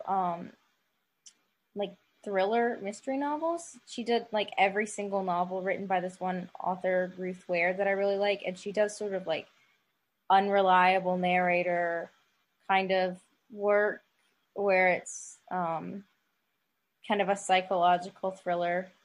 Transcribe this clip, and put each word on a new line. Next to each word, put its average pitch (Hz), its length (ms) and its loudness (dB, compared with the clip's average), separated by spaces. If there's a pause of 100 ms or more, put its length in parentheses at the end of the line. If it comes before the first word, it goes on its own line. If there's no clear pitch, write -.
um, 180 440 -2 (1200)
like, 196 180 -6 (300)
thriller 214 580 0
mystery 214 380 -6
novels. 311 580 -4 (100)
She - 180 -10
did, 233 280 0
like, 208 240 -2
every 196 300 2
single 202 360 -4
novel 185 380 -2
written 190 260 -4
by 185 140 0
this 180 200 -8
one 180 280 -4 (100)
author, 180 600 -2
Ruth 185 300 -8
Ware, 175 260 2
that 196 140 0
I 196 40 2
really 196 240 2
like. 202 300 0
And 185 120 -6
she 202 140 -8
does 208 240 0
sort 208 160 -6
of, 185 140 -4
like, 160 200 -2 (840)
unreliable 185 880 4
narrator 175 920 0 (580)
kind 190 240 2
of 185 260 0 (340)
work 208 500 0 (520)
where 190 340 4
it's, - 500 -4 (120)
um, 175 540 -6 (1040)
kind 202 140 0
of 185 80 0
a 196 80 0
psychological 185 920 0
thriller 175 580 -2 (160)